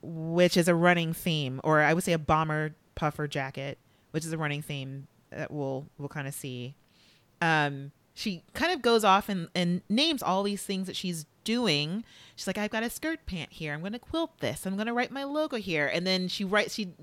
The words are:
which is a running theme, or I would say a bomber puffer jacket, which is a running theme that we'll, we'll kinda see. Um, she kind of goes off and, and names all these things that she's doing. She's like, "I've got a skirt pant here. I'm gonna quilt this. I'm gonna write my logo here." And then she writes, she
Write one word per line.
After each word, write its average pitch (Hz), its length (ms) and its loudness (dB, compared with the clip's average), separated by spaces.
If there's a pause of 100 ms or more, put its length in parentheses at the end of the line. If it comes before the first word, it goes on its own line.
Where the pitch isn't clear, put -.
which 165 540 4
is 170 120 6
a 175 60 6
running 170 380 4
theme, 147 520 -2
or 156 160 6
I 151 140 6
would 180 100 0
say 180 80 2
a 165 60 2
bomber 156 580 0 (180)
puffer 151 320 -2
jacket, 135 500 -6 (360)
which 160 120 -2
is 160 80 -6
a 160 60 -4
running 147 240 -2
theme 139 460 -8 (220)
that - 200 -8
we'll, 135 360 -4 (120)
we'll 139 100 -8
kinda 139 220 -8
see. 127 440 -10 (680)
Um, 143 500 2 (240)
she 185 280 -4 (100)
kind 330 200 0
of 285 100 -2
goes 226 220 6
off 196 240 6
and, 185 260 -4
and 175 340 2
names 285 340 2
all 190 200 2
these 202 200 -2
things 190 260 -4
that - 80 -8
she's 170 280 -4 (200)
doing. 196 580 0 (340)
She's - 120 -8
like, 190 100 -4
"I've 214 120 -2
got 220 120 -2
a 233 80 -2
skirt 320 360 -6
pant 165 260 -8
here. 156 220 -8
I'm 156 80 -8
gonna 208 180 -8
quilt - 400 -4
this. - 260 -2
I'm 190 100 -4
gonna 220 180 -2
write 240 180 0
my 277 120 -6
logo 294 320 -2
here." 175 300 0
And 180 200 0
then 185 220 2
she 202 160 -4
writes, 202 300 0
she 185 180 -6 (100)